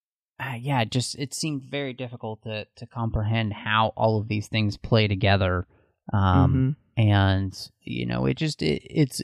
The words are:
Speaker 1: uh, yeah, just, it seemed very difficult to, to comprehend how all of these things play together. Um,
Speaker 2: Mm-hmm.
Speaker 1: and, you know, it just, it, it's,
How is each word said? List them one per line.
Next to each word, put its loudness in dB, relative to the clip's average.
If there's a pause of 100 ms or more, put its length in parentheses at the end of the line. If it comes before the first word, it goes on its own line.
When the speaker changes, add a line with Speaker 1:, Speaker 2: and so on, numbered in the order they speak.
(400)
Speaker 1:
uh, -6
yeah, 0
just, -4
it -8
seemed -6
very -8
difficult -12
to, -8 (100)
to -18
comprehend -2
how 0
all 2
of -4
these -4
things 0
play 2
together. 2 (480)
Um, 4 (180)
Speaker 2:
Mm-hmm. 4
Speaker 1:
and, 2 (120)
you -8
know, -2
it 0
just, -4
it, -2
it's, 0